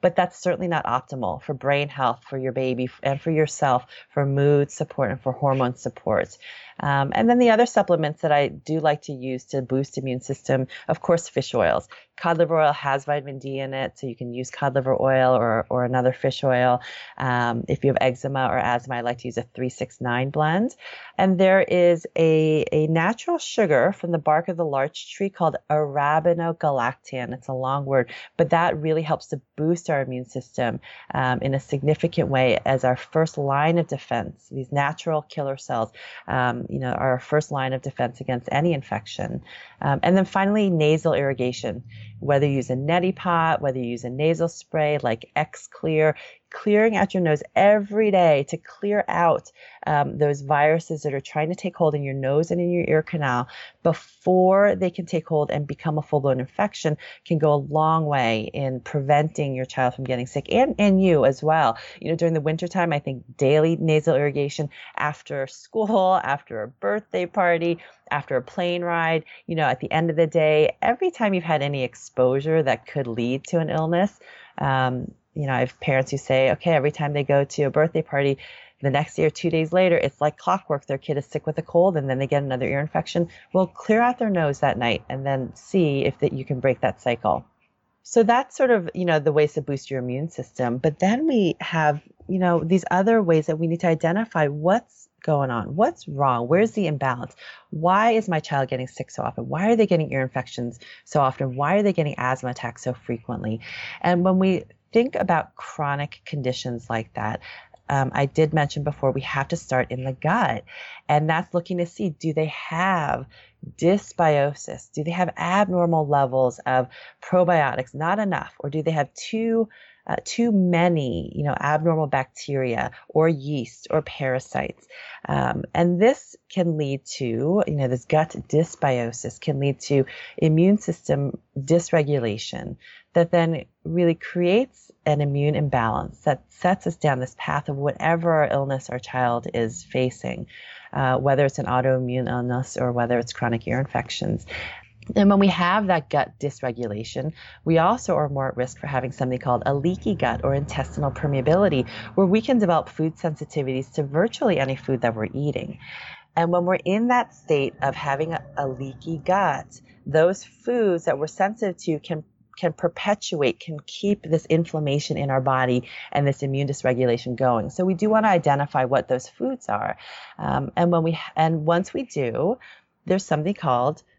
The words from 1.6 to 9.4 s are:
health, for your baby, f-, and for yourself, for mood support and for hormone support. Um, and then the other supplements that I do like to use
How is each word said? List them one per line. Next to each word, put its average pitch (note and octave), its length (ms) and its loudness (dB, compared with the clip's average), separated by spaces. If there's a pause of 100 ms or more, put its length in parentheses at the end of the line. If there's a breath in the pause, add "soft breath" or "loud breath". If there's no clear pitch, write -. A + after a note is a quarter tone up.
health, C3+ 400 -2
for C#3 100 -6
your C3 140 -4
baby, B2+ 320 -2
f-, - 180 -10
and C#3 180 -2
for E3+ 100 -4
yourself, D3 560 0 (240 loud breath)
for C#3+ 160 0
mood C#3+ 440 4
support C3+ 400 -4
and C3 100 -6
for C3 120 -4
hormone C3 440 0
support. - 600 -4 (440 loud breath)
Um, C#3 320 0
and A3+ 160 2
then A#3+ 100 4
the A#3+ 120 6
other A3+ 160 6
supplements E3 540 0
that D#3+ 100 0
I C#3+ 180 4
do D3+ 300 -4
like D3+ 240 0
to D3+ 100 -12
use B2+ 340 -8